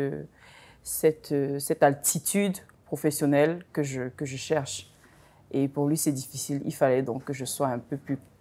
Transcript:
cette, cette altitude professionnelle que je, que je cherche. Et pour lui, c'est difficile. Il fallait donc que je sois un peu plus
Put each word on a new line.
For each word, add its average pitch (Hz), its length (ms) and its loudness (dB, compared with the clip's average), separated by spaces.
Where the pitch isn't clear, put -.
cette, - 520 0
cette 151 240 0
altitude 180 760 2
professionnelle 151 880 2
que 156 100 0
je, 131 260 -4
que 147 160 -8
je 135 120 -8
cherche. - 540 -4
Et 139 160 2
pour 143 200 0
lui, 156 100 2
c'est 156 140 0
difficile. 139 540 -6
Il 156 80 -4
fallait 131 280 4
donc 127 240 -4
que 143 80 -6
je 131 120 -8
sois 139 220 -2
un 120 120 -2
peu 139 180 -8
plus 139 200 -6